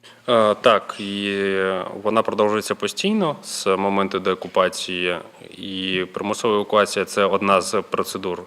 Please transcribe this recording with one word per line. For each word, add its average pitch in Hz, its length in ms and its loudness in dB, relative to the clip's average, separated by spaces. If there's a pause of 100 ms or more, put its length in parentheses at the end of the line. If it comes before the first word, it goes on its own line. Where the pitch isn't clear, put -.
(300)
Е, 107 260 6
так, - 440 4
і 101 360 -4 (680)
вона 107 180 2
продовжується 107 540 0
постійно 190 680 -2
з - 340 -2
моменту 98 420 0
деокупації. 92 1000 -2 (400)
І 92 560 -4
примусова 104 420 0
евакуація — 101 500 2
це 101 200 0
одна 98 360 4
з 98 200 -2
процедур 95 640 -4